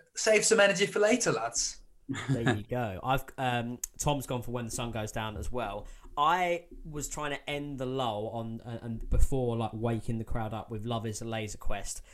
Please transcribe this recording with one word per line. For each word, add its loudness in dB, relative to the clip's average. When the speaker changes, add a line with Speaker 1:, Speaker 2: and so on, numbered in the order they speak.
Speaker 1:
save 4
some 6
energy 6
for 0
later, 4
lads. -2
Speaker 2:
There 2
you -6
go. -2
I've, 0
um, -2
Tom's 0
gone -2
for -6
When -2
the -8
Sun -4
Goes -4
Down -6
as -4
well. -4
I 2
was -8
trying -6
to -6
end -6
the -4
lull -2
on, -6
uh, -8
and -6
before, 6
like, -2
waking -2
the -4
crowd -2
up -8
with -6
"Love -2
Is -6
a -8
Laser -4
Quest." 0